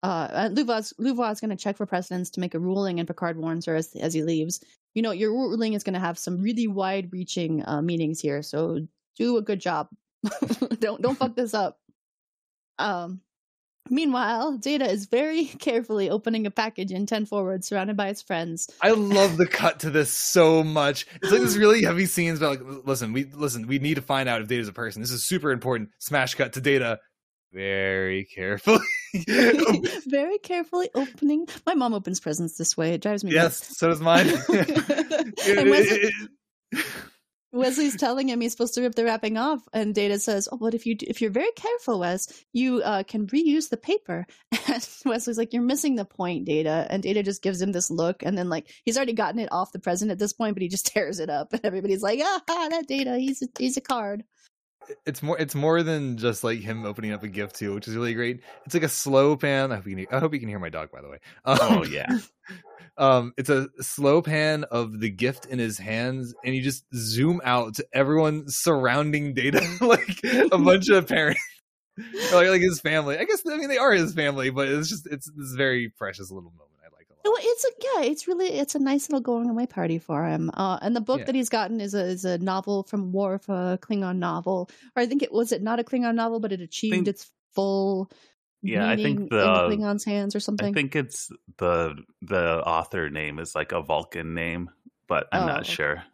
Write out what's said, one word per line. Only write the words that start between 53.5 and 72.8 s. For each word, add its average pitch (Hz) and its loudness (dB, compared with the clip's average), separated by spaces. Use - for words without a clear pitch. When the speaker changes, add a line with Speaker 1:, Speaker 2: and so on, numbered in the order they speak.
Speaker 1:
he's 254 -2
a 269 -4
card." 214 -4
Speaker 2:
It's 151 -6
more, 151 -2
it's 151 -4
more 160 2
than 147 -2
just, 113 -2
like, 117 -2
him 110 -8
opening 107 -6
up 104 -8
a 110 -8
gift 101 -6
too, 101 -4
which 104 -8
is 110 -8
really 117 -2
great. 120 -4
It's - -12
like 170 2
a 156 0
slow 139 4
pan. 135 0
I 117 -2
hope 95 -8
you 98 -8
can, 95 -6
I 131 0
hope 151 0
you 139 -4
can 113 -8
hear 104 -6
my 87 -6
dog, 78 -8
by 65 -18
the 71 -18
way. 69 -18
Um, 131 4
Speaker 3:
Oh, 220 6
yeah. - -6
Speaker 2:
<laughs> - -20
um, 127 4
it's 135 -2
a 135 2
slow 143 4
pan 156 0
of 117 -4
the 110 -2
gift 120 -2
in 131 -4
his 113 -4
hands, 120 -6
and 131 -2
you 131 -2
just 131 -4
zoom 123 0
out 120 0
to - -8
everyone 151 2
surrounding 147 0
Data, 131 2
<laughs> 180 -6
like, 233 4
a 240 4
bunch 185 6
of 190 6
parents, 151 2
<laughs> 233 -6
like, 180 8
like, 185 6
his 180 2